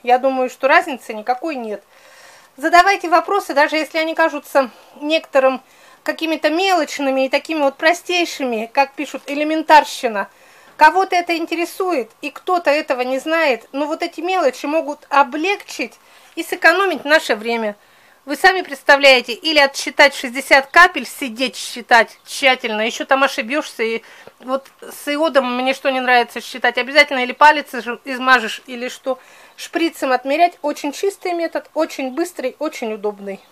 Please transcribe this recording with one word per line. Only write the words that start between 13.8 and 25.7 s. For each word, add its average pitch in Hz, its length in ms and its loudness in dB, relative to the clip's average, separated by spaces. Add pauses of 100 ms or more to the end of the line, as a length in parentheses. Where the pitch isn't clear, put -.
вот 320 160 -6
эти 330 180 -8
мелочи 330 460 -2
могут 294 420 -4
облегчить 294 880 -2 (420)
и 330 80 -8
сэкономить 359 600 0
наше 294 300 0
время. 220 420 -4 (480)
Вы 285 120 -6
сами 370 260 4
представляете, 269 720 4
или 302 260 -2
отсчитать 277 560 2
шестьдесят 269 540 0
капель, 339 380 6
сидеть 247 500 -6
считать - 680 0
тщательно, 247 580 -2
еще 240 220 -4
там 269 200 2
ошибешься, 269 580 -6
и 226 200 -4 (380)
вот 262 260 -6 (140)
с - 300 -12
йодом 269 460 0
мне 254 180 -2